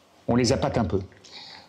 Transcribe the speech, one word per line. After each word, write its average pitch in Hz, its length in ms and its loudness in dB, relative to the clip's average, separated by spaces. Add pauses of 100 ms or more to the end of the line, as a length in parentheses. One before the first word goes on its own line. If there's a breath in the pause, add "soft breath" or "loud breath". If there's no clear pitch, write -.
(280)
on 117 80 2
les 123 160 4
appâte 135 260 0
un 120 80 2
peu. 92 140 0 (680 loud breath)